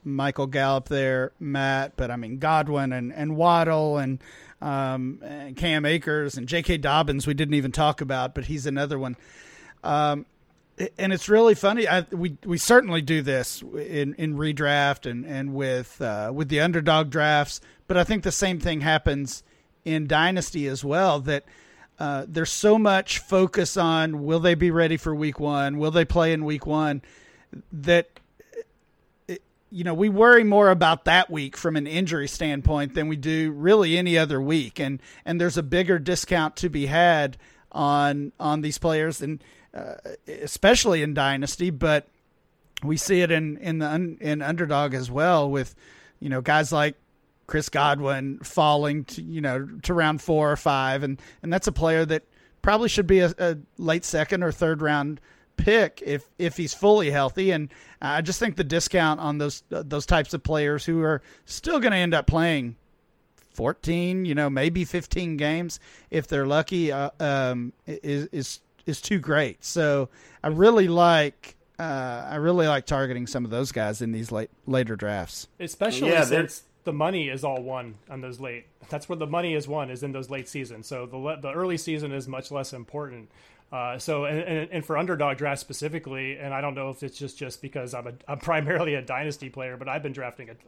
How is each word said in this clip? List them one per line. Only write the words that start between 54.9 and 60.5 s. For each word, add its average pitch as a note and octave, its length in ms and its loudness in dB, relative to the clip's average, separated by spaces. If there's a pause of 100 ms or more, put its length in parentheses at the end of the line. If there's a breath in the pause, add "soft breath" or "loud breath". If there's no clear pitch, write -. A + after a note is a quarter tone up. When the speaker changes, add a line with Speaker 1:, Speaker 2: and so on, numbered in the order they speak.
Speaker 1:
pick G#3 500 2
if, C#3+ 220 -4 (100)
if E3+ 180 -2
he's D#3+ 180 -6
fully G3+ 360 4
healthy. C#3+ 400 0
And D3+ 180 0 (320 loud breath)
I C#3+ 200 -2
just E3+ 180 -4
think A3 160 0
the F#3+ 80 -2
discount D#3+ 560 2
on D3 200 -4
those, D3 340 -4
uh, D#3+ 120 -4
those D3 220 -6
types D#3+ 260 2
of D#3 120 -6
players D3 400 0